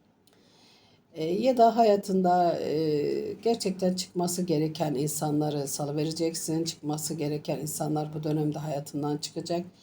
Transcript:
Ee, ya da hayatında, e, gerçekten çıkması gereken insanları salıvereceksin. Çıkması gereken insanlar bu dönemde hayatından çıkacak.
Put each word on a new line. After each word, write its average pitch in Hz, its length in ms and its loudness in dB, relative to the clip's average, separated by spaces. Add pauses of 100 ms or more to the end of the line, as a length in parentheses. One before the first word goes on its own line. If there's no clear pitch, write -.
(1160)
Ee, 160 100 -4
ya 220 320 2
da 226 200 8
hayatında, 185 840 4
e, 147 720 0
gerçekten 190 640 0
çıkması 180 480 -2
gereken 156 520 0
insanları 147 720 -2
salıvereceksin. 160 960 -2
Çıkması 156 500 -6
gereken 147 440 -4
insanlar 151 560 -4
bu 151 80 -6
dönemde 151 360 0
hayatından 147 580 -4
çıkacak. 170 500 -6 (160)